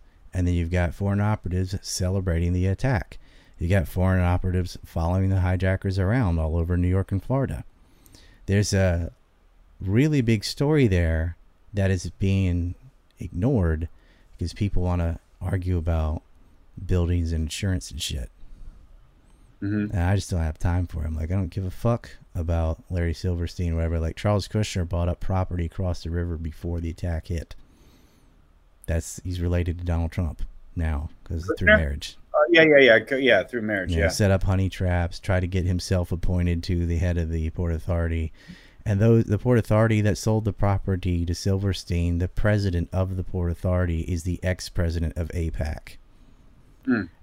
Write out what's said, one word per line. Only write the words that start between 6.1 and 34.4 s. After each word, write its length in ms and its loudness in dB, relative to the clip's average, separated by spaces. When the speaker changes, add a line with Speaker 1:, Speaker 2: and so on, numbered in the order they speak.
Speaker 1:
all 180 0
over 180 0
New 120 2
York 240 0
and 120 0
Florida. 400 -2
There's 260 2
a 380 2
really 420 2
big 220 2
story 440 2
there 500 2
that 200 2
is 260 -2
being 560 2
ignored 720 0
because 220 -6
people 280 0
wanna 380 0
argue 360 -2
about 460 -2
buildings 440 2
and 120 -2
insurance 480 -4
and 100 -10
shit. 280 -6
Speaker 2:
Mm-hmm. 340 -2
Speaker 1:
And 80 0
I 120 2
just 160 -2
don't 100 0
have 180 -4
time 280 0
for 160 -6
him. 120 -4
Like, 160 -4
I 40 0
don't 160 -2
give 140 -6
a 60 -6
fuck 380 -2
about 560 -2
Larry 240 -2
Silverstein 600 -4
or 20 0
whatever. 240 0
Like, 160 -4
Charles 320 0
Kushner 400 -2
bought 200 -2
up 120 -2
property 460 -2
across 380 -4
the 60 -8
river 280 -4
before 420 -6
the 100 -4
attack 380 -6
hit. 280 -6
That's, 380 -4
he's 180 -6
related 380 0
to 60 -8
Donald 260 0
Trump 300 -4
now 340 -2
'cause 340 -6
through 120 0
Speaker 2:
Kushner? 80 8
Speaker 1:
marriage. 400 -4
Speaker 2:
Uh, 40 2
yeah, 120 8
yeah, 160 8
yeah, 200 10
co-, 160 -4
yeah, 280 4
through 180 -6
marriage, 300 -2
Speaker 1:
Yeah, 120 0
Speaker 2:
yeah. 60 4
Speaker 1:
set 220 2
up 120 2